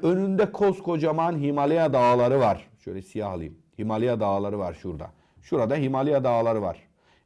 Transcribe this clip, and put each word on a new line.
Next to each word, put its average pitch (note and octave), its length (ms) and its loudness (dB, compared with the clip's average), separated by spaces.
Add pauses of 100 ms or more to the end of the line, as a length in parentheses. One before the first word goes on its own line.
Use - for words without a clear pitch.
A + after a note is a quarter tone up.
önünde F#3+ 480 2
koskocaman E3+ 840 0
Himalaya C#3+ 560 0
dağları B2 460 4
var. G#2 280 0 (120)
Şöyle F#2 220 -12
siyah G2+ 300 -8
alayım. E2 260 -10 (220)
Himalaya A2+ 400 0
dağları G2+ 400 -2
var F2+ 140 -4
şurada. E2+ 340 -10 (340)
Şurada C3+ 340 -2
Himalaya C#3 480 0
dağları A2+ 380 0
var. F2+ 260 -8 (380)